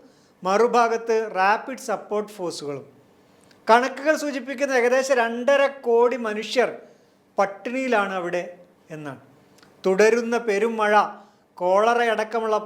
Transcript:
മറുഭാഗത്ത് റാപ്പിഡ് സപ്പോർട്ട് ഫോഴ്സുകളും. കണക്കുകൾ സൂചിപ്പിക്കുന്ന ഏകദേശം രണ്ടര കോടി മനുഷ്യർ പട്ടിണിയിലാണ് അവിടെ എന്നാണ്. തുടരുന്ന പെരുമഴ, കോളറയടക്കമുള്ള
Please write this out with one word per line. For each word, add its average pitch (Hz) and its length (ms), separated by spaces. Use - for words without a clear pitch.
മറുഭാഗത്ത് 226 920
റാപ്പിഡ് 214 420
സപ്പോർട്ട് 208 540
ഫോഴ്സുകളും. 143 540
കണക്കുകൾ 262 460
സൂചിപ്പിക്കുന്ന 269 580
ഏകദേശം 254 420
രണ്ടര 240 520
കോടി 240 500
മനുഷ്യർ 220 600
പട്ടിണിയിലാണ് 220 760
അവിടെ 175 440
എന്നാണ്. 147 280
തുടരുന്ന 220 520
പെരുമഴ, 214 680
കോളറയടക്കമുള്ള 220 1120